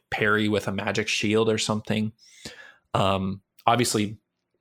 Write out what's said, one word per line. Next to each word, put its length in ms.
parry 380
with 220
a 20
magic 380
shield 400
or 80
something. 560
Um, 480
obviously, 520